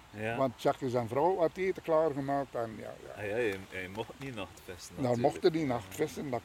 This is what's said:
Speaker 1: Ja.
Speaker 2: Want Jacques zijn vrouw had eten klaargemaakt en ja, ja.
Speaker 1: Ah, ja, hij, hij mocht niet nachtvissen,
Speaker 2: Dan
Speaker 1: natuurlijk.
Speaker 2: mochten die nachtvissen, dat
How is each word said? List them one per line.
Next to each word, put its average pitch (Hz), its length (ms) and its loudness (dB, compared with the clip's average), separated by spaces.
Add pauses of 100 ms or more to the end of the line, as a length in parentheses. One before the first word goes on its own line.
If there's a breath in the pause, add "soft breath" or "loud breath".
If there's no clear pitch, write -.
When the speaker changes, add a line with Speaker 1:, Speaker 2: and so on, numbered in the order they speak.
(120)
Speaker 1:
Ja. 107 260 -2
Speaker 2:
Want 131 260 0
Jacques 139 300 2
zijn 120 160 2
vrouw 156 300 4
had 160 180 2
eten 185 260 0
klaargemaakt 143 720 2
en 113 240 -4
ja, 113 140 -10 (140)
ja. 67 60 -12 (100)
Speaker 1:
Ah, 107 60 -4
ja, 98 40 -2
hij, 107 260 2 (100)
hij 92 200 -6
mocht 104 300 -8
niet 135 160 -8
nachtvissen, - 600 -10
Speaker 2:
Dan 151 100 -2
Speaker 1:
natuurlijk. 123 280 4
Speaker 2:
mochten 180 200 4
die 160 140 0
nachtvissen, 139 640 -2
dat 117 140 -2